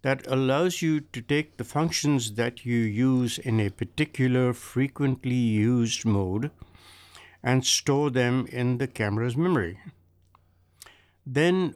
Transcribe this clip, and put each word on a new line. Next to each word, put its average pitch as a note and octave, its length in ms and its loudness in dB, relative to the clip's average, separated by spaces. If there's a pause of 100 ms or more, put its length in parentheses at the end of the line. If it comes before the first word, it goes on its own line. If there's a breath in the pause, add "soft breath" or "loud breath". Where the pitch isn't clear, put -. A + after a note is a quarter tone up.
that C3+ 260 -2
allows C3+ 540 0
you D#3 180 2
to B2+ 220 -12
take D3 340 -2
the A#2+ 80 -8
functions D3 720 -2
that A#2+ 320 -4
you A#2+ 120 0
use A#2+ 600 2
in A2+ 220 0
a G#2 100 2
particular B2+ 840 0
frequently C3+ 800 -2
used A#2 720 2
mode G2+ 460 0 (920 loud breath)
and B2+ 240 0
store C#3+ 440 2
them B2 420 2
in B2 260 -2
the C3 100 -2
camera's A2+ 500 -2
memory. C3+ 420 0 (1500 loud breath)
Then, E3+ 500 2